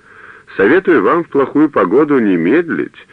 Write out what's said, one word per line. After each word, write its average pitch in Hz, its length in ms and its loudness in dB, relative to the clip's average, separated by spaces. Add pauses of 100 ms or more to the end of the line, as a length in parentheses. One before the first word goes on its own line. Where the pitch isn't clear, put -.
(560)
«советую 180 460 2
вам 156 220 0
в - 40 -20
плохую 143 420 0
погоду 131 500 0
не 98 160 0
медлить, 104 760 -4